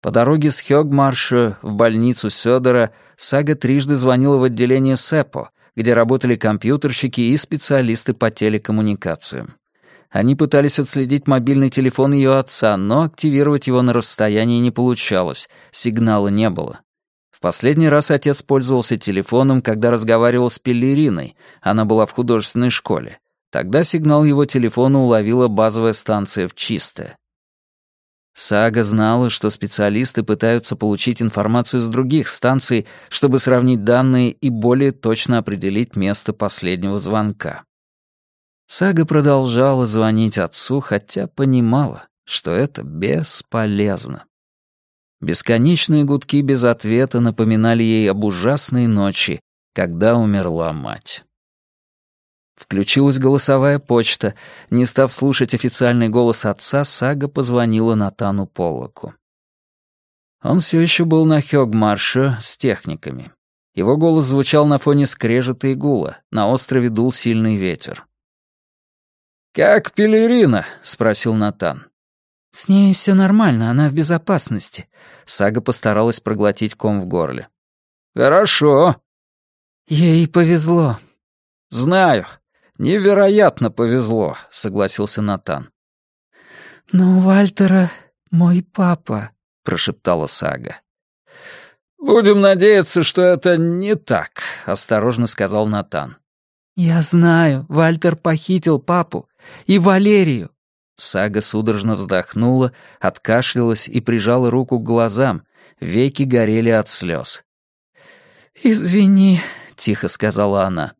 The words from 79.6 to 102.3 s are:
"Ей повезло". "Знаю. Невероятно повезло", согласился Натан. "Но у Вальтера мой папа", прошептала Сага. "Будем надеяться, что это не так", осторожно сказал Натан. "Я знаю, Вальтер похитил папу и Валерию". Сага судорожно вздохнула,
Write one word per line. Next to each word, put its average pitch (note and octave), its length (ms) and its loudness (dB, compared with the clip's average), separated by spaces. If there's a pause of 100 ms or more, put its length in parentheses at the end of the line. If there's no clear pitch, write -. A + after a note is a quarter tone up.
"Ей E3 400 2
повезло". E3 680 2 (720)
"Знаю. D3 560 2 (520)
Невероятно G3 920 2
повезло", A2+ 680 0 (140)
согласился G2+ 680 -2
Натан. F2+ 500 -6 (1200)
"Но F#3 240 4
у F#3 40 6
Вальтера F#3+ 720 4 (400)
мой F3 320 2
папа", E3 680 -4 (340)
прошептала E2+ 600 -2
Сага. - 540 -6 (1160)
"Будем G#3 420 4
надеяться, G3 640 4
что - 200 0
это F3+ 340 2
не F3+ 400 -2
так", - 460 -6 (220)
осторожно A2+ 600 -2
сказал G#2+ 400 -2
Натан. F2 500 -6 (600)
"Я E3 260 0
знаю, E3 640 2
Вальтер E3 480 0
похитил D#3+ 640 -2
папу - 500 -4 (380)
и G3 120 2
Валерию". F#3 720 2 (460)
Сага G2+ 440 -2
судорожно G#2+ 540 -2
вздохнула, G#2+ 800 0 (280)